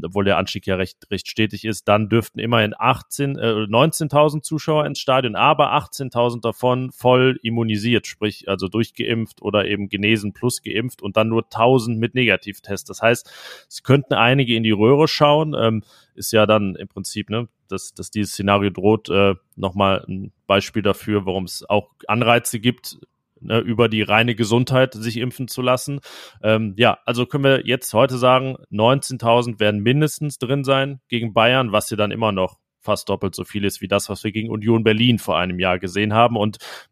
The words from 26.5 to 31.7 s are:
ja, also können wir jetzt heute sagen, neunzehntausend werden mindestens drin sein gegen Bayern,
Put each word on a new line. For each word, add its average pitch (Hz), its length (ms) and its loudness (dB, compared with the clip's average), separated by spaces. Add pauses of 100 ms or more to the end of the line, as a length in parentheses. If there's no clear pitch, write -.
ja, 113 280 4
also 120 200 -2
können 139 200 -2
wir 135 200 2
jetzt 120 280 -4
heute 127 240 2
sagen, 127 400 2 (120)
neunzehntausend 120 920 0
werden 104 200 2
mindestens 147 560 -2
drin 135 280 -4
sein 135 420 -2
gegen 113 260 -4
Bayern, 120 380 4